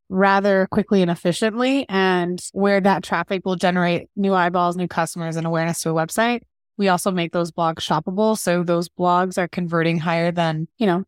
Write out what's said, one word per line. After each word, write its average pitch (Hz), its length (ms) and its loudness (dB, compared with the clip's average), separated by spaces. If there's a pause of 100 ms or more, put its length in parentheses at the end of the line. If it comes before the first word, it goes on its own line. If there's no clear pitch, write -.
rather 196 600 4
quickly 196 320 2
and 175 80 2
efficiently. 226 760 -2
And 180 520 0 (120)
where 196 300 2
that 180 220 2
traffic 175 420 -4
will 190 100 0
generate 175 600 0
new 196 180 0
eyeballs, 175 420 2
new 180 120 -4
customers, 165 500 -4
and 165 100 -4
awareness 165 340 -2
to 165 80 -4
a 160 40 -2
website, 226 480 -2 (360)
we 196 120 2
also 180 200 2
make 170 220 -2
those 170 220 -2
blogs 165 220 -2
shoppable. 190 600 0
So 175 240 0
those 170 280 0
blogs 180 480 0
are 180 100 0
converting 165 500 0
higher 165 320 0
than, 165 380 -2 (100)
you 233 80 0
know, 185 220 0